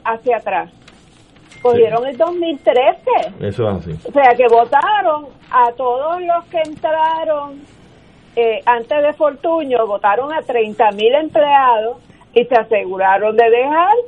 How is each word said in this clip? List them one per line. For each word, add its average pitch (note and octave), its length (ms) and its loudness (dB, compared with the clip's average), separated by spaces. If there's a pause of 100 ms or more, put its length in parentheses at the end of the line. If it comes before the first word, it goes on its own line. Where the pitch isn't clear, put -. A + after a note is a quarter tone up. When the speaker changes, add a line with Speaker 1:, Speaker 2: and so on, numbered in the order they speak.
Speaker 1:
hacia A3+ 320 -2
atrás? F3+ 340 -6 (880)
Cogieron A#3 420 2
Speaker 2:
Sí. C4 80 -6
Speaker 1:
el A#3+ 60 -12
dos E4+ 180 -2
mil E4 240 -4
trece. D#4 760 0 (140)
Speaker 2:
Eso G#2+ 220 -4
es G2 80 -4
así. E2 140 -10 (160)
Speaker 1:
O - 40 -10
sea, B3+ 260 4
que B3+ 120 4
votaron D4+ 760 2 (240)
a A#3+ 260 2
todos C4+ 460 -4
los E4+ 300 -2
que E4+ 80 -4 (100)
entraron, D#4 920 -4 (720)
eh, A3+ 300 0
antes A#3+ 360 0
de D4 120 0
Fortuño, C#4+ 720 -2
votaron G#3 460 -2
a D#4 80 -4
treinta A3 500 0
mil G#3+ 240 0
empleados C#4 840 2 (380)
y A#3+ 100 4
se A#3+ 100 -2
aseguraron G3 840 0
de A#3 100 4
dejar D4 460 2 (140)